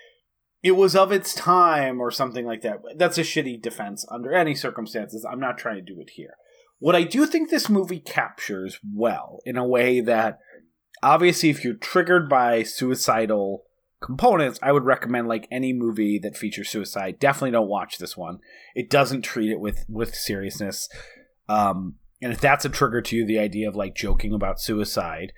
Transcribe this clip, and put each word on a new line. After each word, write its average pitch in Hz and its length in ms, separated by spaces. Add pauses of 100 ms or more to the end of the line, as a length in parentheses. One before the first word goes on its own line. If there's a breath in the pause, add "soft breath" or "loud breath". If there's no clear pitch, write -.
(640 soft breath)
it 185 100
was 185 240
of 190 160
its 190 220
time 156 640
or 120 100
something 123 340
like 113 180
that. 104 180 (160)
That's 165 220
a 165 40
shitty 131 400
defense 104 480
under 123 240
any 165 200
circumstances. 110 760
I'm 117 100
not 123 180
trying 110 180
to 95 180
do 85 60
it 73 100
here. - 240 (460 soft breath)
What 165 160
I 175 80
do 269 220
think 320 240
this - 180
movie 190 320
captures 101 800 (160)
well 104 500
in 127 120
a 127 100
way 123 340
that, 113 380 (640 soft breath)
obviously, 165 480
if - 140
you're 120 100
triggered 175 540
by 120 340
suicidal 110 1040 (380)
components, 151 600
I 139 100
would 143 120
recommend, 120 440
like, 110 220
any 127 220
movie 107 480
that 101 160
features 101 340
suicide. 95 480
Definitely 139 340
don't 110 160
watch 98 300
this - 180
one. 87 220 (360 loud breath)
It 120 160
doesn't 135 320
treat 107 280
it 95 100
with, 104 280
with 110 260
seriousness. 98 760 (600 loud breath)
Um, 98 480 (240)
and 120 120
if - 80
that's 143 240
a 147 40
trigger 120 320
to 113 160
you, 117 100
the 110 120
idea 107 300
of, 98 80
like, 98 200
joking 104 360
about 98 280
suicide, 95 760